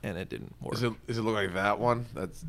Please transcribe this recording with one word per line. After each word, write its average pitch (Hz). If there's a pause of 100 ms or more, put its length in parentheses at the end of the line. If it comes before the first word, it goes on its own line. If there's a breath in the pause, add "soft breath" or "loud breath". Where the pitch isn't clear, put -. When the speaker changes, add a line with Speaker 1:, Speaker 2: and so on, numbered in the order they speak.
Speaker 1:
and 98
it 92
didn't -
work. -
Speaker 2:
Is 110
it, 117 (160)
does 117
it 113
look 110
like 95
that 101
one? 120
That's -